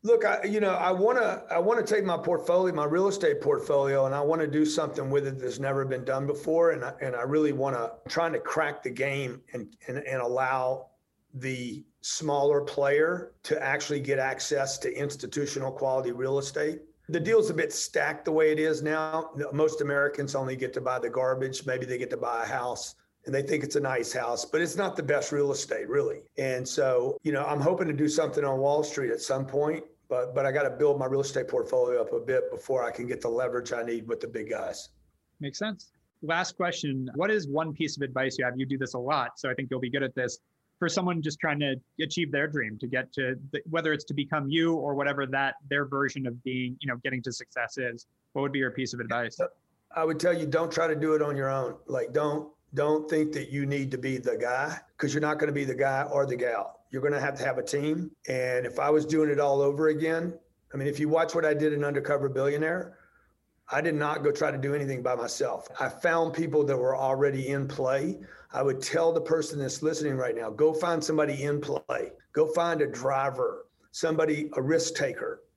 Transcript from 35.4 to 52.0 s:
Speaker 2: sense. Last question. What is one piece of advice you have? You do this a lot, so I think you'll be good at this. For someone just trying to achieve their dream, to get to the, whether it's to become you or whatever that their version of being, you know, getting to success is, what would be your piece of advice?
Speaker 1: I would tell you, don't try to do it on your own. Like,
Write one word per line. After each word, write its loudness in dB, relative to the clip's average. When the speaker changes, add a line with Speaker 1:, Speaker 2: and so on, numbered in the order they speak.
Speaker 2:
sense. -8
Last -2
question. -2
What 0
is 0
one -2
piece -4
of -4
advice -2
you -2
have? -2
You -2
do -2
this -4
a -4
lot, -2
so -6
I -2
think -6
you'll -4
be -4
good 0
at -4
this. -4
For 0
someone 0
just -6
trying 0
to 0
achieve -2
their 0
dream, -4
to -8
get -2
to -2
the, -6
whether 0
it's -2
to -8
become -2
you 2
or -2
whatever 0
that -2
their 2
version -2
of -6
being, -4
you -6
know, -2
getting -4
to -6
success -8
is, -6
what -2
would -2
be 0
your 0
piece -6
of -8
advice? -4
Speaker 1:
I 0
would 0
tell 4
you, 0
don't 0
try 2
to 0
do 2
it 4
on 0
your 0
own. -2
Like, -4